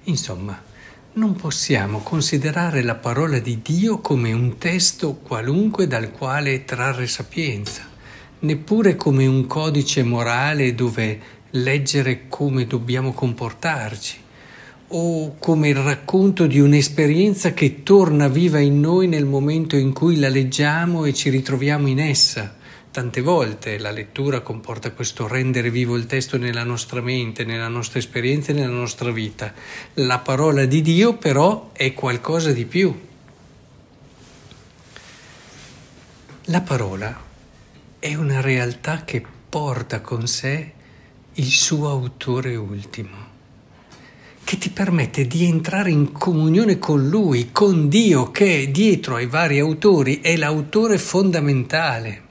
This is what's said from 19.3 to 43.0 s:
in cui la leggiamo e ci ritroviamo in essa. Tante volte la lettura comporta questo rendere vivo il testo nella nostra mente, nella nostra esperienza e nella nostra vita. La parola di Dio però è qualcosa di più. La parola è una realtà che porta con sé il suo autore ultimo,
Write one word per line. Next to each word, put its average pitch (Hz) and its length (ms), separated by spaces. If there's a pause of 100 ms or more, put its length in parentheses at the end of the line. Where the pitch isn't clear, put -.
in 135 160
cui 160 260
la 139 120
leggiamo 147 760
e 143 100
ci - 160
ritroviamo 135 600
in 131 100
essa. 123 640 (320)
Tante 123 240
volte 123 580
la 104 140
lettura 123 480
comporta 113 520
questo - 360
rendere 127 420
vivo 120 280
il 117 80
testo 131 320
nella 120 260
nostra 120 380
mente, 120 420
nella 113 240
nostra 117 320
esperienza 131 520
e 143 40
nella 135 160
nostra 123 400
vita. 107 420 (420)
La 127 240
parola 139 440
di 135 180
Dio 180 340
però 160 580
è 131 200
qualcosa 147 600
di 120 100
più. 170 340 (3500)
La 175 160
parola 110 600 (800)
è 151 160
una 143 240
realtà 127 640
che 120 180 (280)
porta 127 500
con 117 260
sé 139 460 (600)
il 131 180
suo 151 380
autore 127 640
ultimo, 101 640 (1200)